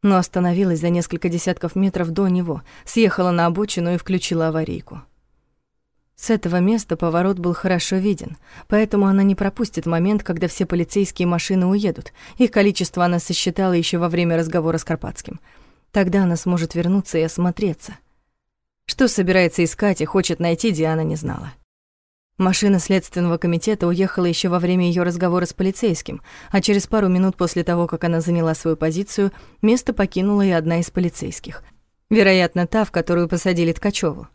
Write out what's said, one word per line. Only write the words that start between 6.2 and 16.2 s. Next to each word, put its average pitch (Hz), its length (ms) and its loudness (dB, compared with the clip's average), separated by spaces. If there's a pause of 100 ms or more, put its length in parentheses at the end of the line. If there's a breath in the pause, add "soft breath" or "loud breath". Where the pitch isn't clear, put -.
этого 180 280 0
места 196 380 0
поворот 175 400 0
был 175 160 -2
хорошо 185 440 0
виден, 190 400 -2 (300 loud breath)
поэтому 214 380 2
она 196 160 4
не 196 140 4
пропустит 196 500 -4
момент, 180 380 0
когда 170 240 -2
все - 180 -2
полицейские 175 600 -2
машины 180 400 0
уедут. 196 440 -2 (260 loud breath)
Их 254 120 4
количество 190 560 2
она 175 140 2
сосчитала 180 540 -2
еще 170 260 0
во 175 100 0
время 170 260 0
разговора 165 440 0
с - 40 -6
Карпатским. - 560 -8 (520 soft breath)
Тогда 196 320 2